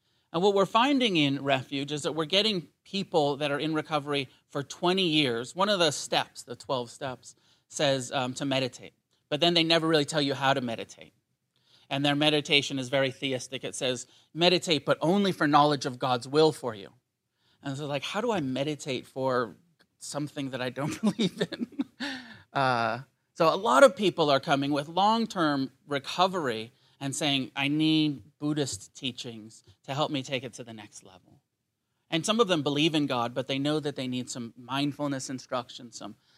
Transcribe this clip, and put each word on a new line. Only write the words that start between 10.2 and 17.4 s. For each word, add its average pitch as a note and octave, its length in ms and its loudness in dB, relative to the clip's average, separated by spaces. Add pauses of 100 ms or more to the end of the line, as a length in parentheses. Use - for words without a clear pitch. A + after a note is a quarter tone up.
you C#3 140 2
how C3+ 180 2
to C3+ 80 2
meditate. G#2+ 520 -10 (760)
And C#3 160 -2
their C#3+ 120 4
meditation D3 640 2
is B2+ 100 -6
very C3+ 220 2
theistic. C3 520 -6
It G2+ 140 -10
says, B2+ 300 -4 (280)
"Meditate, E3 500 2
but D3 160 2
only F#3 320 2
for E3 140 0
knowledge D3 400 4
of B2+ 140 -8
God's B2+ 260 -2
will D3+ 240 6
for B2+ 240 -6
you." F2+ 160 -14 (720)